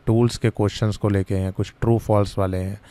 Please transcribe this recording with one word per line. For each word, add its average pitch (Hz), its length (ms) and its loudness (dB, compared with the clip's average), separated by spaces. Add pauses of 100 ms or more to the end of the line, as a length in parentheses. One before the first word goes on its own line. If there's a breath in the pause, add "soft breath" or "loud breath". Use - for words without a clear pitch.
टूल्स 117 320 2
के 117 120 0
क्वेश्चंस 104 480 0
को 107 120 0
लेके 98 260 0
हैं, 95 180 -2
कुछ - 280 -6
ट्रू 117 160 2
फॉल्स 104 400 0
वाले 92 200 -2
हैं, 95 220 -6 (100)